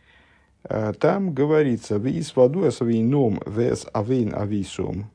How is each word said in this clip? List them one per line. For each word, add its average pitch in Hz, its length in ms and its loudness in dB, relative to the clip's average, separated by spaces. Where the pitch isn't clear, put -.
Э, 107 340 -4
там 185 360 0
говорится: 135 640 2
«Виис 101 380 -4
ваду 143 300 4
эс 127 160 0
авейном 117 640 2
вес 120 480 -2
авейн 113 400 0
авейсом 101 800 -4